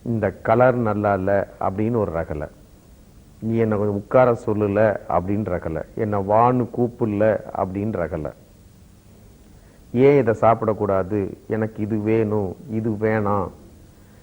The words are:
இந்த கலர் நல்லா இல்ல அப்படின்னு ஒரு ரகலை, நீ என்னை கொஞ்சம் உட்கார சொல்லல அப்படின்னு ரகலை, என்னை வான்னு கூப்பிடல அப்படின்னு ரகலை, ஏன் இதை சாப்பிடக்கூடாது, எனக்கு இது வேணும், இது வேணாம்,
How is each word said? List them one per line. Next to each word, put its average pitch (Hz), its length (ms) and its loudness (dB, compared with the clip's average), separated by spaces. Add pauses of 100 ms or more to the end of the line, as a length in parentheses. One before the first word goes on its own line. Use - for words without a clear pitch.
(100)
இந்த 110 160 -2 (200)
கலர் 123 320 4 (100)
நல்லா 104 300 0
இல்ல 95 120 -2 (360)
அப்படின்னு 107 360 -2
ஒரு 87 160 -2
ரகலை, 76 300 -6 (960)
நீ 113 80 -2 (120)
என்னை 107 160 2
கொஞ்சம் 101 200 -2
உட்கார 123 420 4
சொல்லல 104 380 0 (340)
அப்படின்னு 98 400 -2
ரகலை, 82 280 -6 (220)
என்னை 104 140 -2 (140)
வான்னு 120 340 4 (100)
கூப்பிடல 117 480 -2 (380)
அப்படின்னு 98 400 -4
ரகலை, 78 300 -6 (1700)
ஏன் 143 180 6
இதை 113 120 2 (100)
சாப்பிடக்கூடாது, 104 800 2 (340)
எனக்கு 107 300 -4
இது 107 120 -2 (120)
வேணும், 107 420 0 (280)
இது 110 120 -2 (140)
வேணாம், 104 440 0 (720)